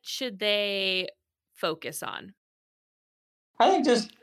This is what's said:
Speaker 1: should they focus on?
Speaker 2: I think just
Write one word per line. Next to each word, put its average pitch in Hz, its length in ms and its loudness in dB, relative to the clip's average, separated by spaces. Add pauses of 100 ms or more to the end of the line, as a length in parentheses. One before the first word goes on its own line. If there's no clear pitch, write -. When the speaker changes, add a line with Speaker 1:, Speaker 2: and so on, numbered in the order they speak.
Speaker 1:
should 240 360 -6
they 196 680 0 (460)
focus - 480 -6
on? - 320 -12 (1200)
Speaker 2:
I 269 120 6
think 339 160 4
just 240 260 2 (100)